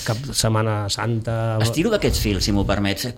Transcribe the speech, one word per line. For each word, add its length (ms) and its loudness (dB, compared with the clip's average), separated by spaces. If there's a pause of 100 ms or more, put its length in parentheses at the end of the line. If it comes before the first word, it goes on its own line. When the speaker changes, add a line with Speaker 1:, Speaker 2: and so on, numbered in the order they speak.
Speaker 1:
cap 240 -4
Setmana 580 0
Santa. 720 -2
Speaker 2:
Estiro 320 2
d'aquests 320 2
fils, 240 2
si 80 2
m'ho 100 2
permets. 520 0